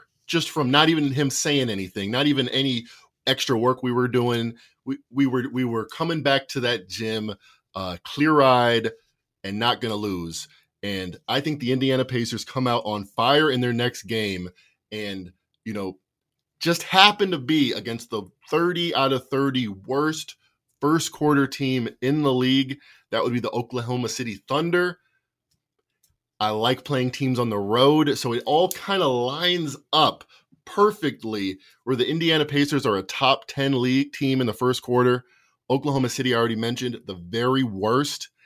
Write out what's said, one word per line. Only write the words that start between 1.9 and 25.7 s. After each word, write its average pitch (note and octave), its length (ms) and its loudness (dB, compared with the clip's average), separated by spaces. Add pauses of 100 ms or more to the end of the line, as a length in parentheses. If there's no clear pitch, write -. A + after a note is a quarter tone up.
not C#3 160 2
even C3 220 2
any B2+ 360 -2 (400)
extra C3 320 0
work B2+ 240 2
we B2+ 80 0
were B2 160 2
doing. A#2+ 480 0 (300)
We, C#3 140 -6 (120)
we C3+ 160 -2
were, B2+ 260 0
we B2+ 120 -2
were A2+ 220 -2
coming E3 360 -4
back C#3 280 2
to C#3 100 -6
that A#2+ 280 -2
gym, G#2+ 460 -6 (400)
uh, F#2 300 -6
clear-eyed B2+ 880 4 (500)
and G2 160 -6
not A#2+ 220 0
gonna A2 160 -4
lose. F#2 500 -6 (380)
And F#2+ 420 -6
I B2+ 140 -2
think D#3 180 -6
the B2 140 -2
Indiana C3 320 0
Pacers A#2 400 -4
come B2+ 240 -2
out A#2+ 160 0
on G#2 200 -6
fire C#3+ 460 2
in B2+ 100 0
their B2 120 0
next A#2+ 320 -2
game G2 460 -4 (420)
and, G2 400 -10 (320)
you A2 80 -10
know, F#2+ 260 -6 (640)
just E3+ 240 0
happen G3 480 4
to D#3+ 60 -4
be C3 340 2
against A2+ 380 -8
the G#2+ 120 -4 (260)
thirty E3+ 460 0
out C3+ 180 4
of B2+ 140 -2
thirty C3+ 400 0
worst C3 680 -4 (440)
first D#3+ 300 2
quarter C#3+ 380 2
team C3 400 -2 (120)
in D3 220 0
the C#3 100 2
league. C3 460 2 (320)
That A2+ 140 -2
would A#2+ 80 0
be A#2+ 80 0
the G#2+ 100 -4
Oklahoma A#2+ 580 -4
City A#2 280 -6 (100)
Thunder. F3 540 0 (1400)